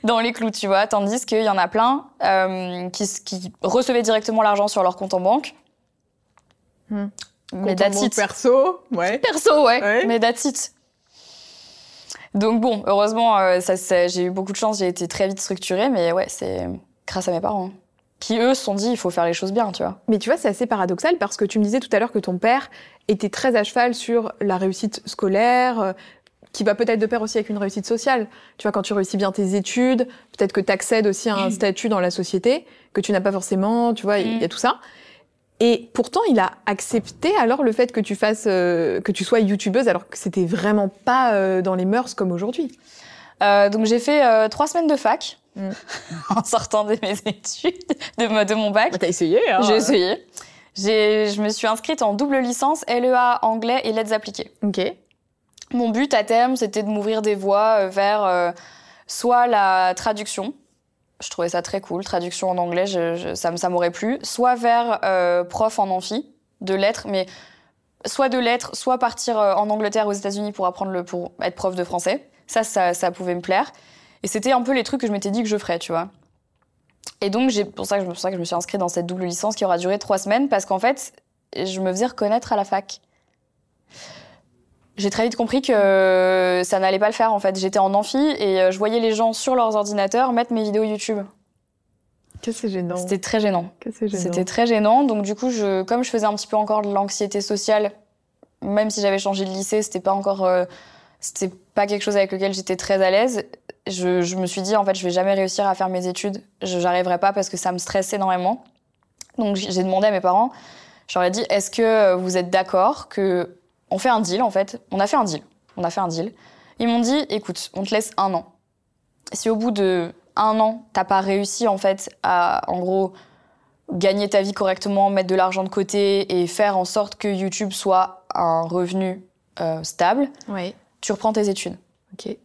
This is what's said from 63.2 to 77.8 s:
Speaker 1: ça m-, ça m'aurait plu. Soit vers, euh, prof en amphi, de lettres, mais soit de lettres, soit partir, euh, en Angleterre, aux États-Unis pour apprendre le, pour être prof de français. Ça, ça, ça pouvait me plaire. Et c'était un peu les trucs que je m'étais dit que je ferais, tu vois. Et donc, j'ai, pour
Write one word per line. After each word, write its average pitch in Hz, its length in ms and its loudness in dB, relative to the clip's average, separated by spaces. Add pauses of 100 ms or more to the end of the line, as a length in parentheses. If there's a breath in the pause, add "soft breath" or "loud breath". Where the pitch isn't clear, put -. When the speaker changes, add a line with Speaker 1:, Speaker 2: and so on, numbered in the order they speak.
Speaker 1:
ça 180 140 -4
m-, 170 80 -4
ça 180 140 -2
m'aurait 175 200 0
plu. 214 320 -4
Soit 247 340 0
vers, 233 480 2
euh, 180 380 2
prof 220 360 -2
en 196 100 0
amphi, 190 420 -6 (300)
de 190 140 -2
lettres, 196 340 0
mais 190 160 -2 (800 loud breath)
soit 269 240 0
de 247 80 0
lettres, 240 400 -2
soit 254 220 -2
partir, 233 400 -2
euh, 202 160 2
en 208 160 0
Angleterre, 214 360 0
aux 202 60 -2
États-Unis 202 400 -6
pour 190 140 -4
apprendre 190 240 -4
le, 180 120 -4
pour 175 380 -8
être 175 140 -4
prof 185 200 -4
de 185 100 -4
français. 185 440 -4 (180 soft breath)
Ça, 226 160 0
ça, 185 300 0
ça 175 180 -2
pouvait 180 240 -6
me 175 60 -6
plaire. 185 320 -2 (500 soft breath)
Et 196 60 -6
c'était 220 240 -2
un 247 100 2
peu 240 100 -2
les 254 100 2
trucs 254 180 -4
que 247 60 -2
je 208 60 -2
m'étais 202 180 -4
dit 226 120 -2
que 220 60 -4
je 208 100 0
ferais, 175 200 -4
tu 170 140 -8
vois. 170 160 -4 (1120)
Et 196 100 0
donc, 247 200 2
j'ai, 208 140 0
pour 196 220 -8